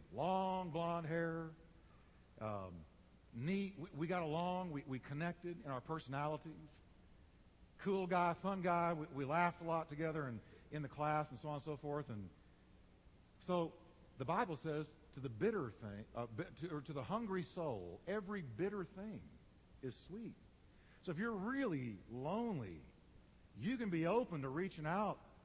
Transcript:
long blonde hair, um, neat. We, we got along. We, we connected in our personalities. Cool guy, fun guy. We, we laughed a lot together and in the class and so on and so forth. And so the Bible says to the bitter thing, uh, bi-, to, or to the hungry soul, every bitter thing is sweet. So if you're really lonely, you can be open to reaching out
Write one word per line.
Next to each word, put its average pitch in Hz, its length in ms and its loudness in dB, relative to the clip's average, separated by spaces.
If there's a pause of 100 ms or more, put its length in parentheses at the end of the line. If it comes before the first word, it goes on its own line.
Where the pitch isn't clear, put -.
(160)
long 185 560 2
blonde 170 340 2
hair, 165 460 0 (880)
um, 98 320 -2 (640)
neat. 190 400 0
We, 160 180 -8
we 156 120 0
got 180 160 2
along. 175 480 0
We, 143 160 -4
we 131 120 -2
connected 170 640 -2
in 143 60 -4
our 127 100 -2
personalities. 151 920 -4 (1120)
Cool 190 240 4
guy, 175 340 6
fun 190 200 0
guy. 175 320 6
We, 151 200 0
we 135 120 0
laughed 170 360 4
a 170 40 -8
lot 165 240 2
together 151 360 0
and 117 140 -4 (320)
in 151 100 -2
the 139 60 -2
class 151 420 2
and 127 100 -10
so 151 100 -6
on 147 60 -2
and 139 80 -6
so 151 140 -4
forth. 147 320 -2
And 101 200 -4 (1120)
so 175 340 0 (440)
the 131 80 -4
Bible 180 300 2
says 151 320 -2 (260)
to 143 60 -10
the 131 100 -4
bitter 151 420 0 (100)
thing, 104 240 -6 (100)
uh, 120 100 -2 (100)
bi-, 139 80 -2 (180)
to, 170 140 -4
or 147 60 -2
to 151 120 -8
the 139 100 -2
hungry 190 400 0
soul, 104 640 -4
every 196 360 -2 (140)
bitter 196 260 0
thing 190 380 -8 (600)
is 127 120 -4 (120)
sweet. 202 280 -8 (680)
So 185 80 -2
if 151 80 -2
you're 233 120 2
really 190 680 2 (140)
lonely, 135 680 0 (800)
you 214 180 2
can 220 120 0
be 165 180 4
open 185 340 4
to 135 80 0
reaching 156 360 -2
out 180 340 4 (260)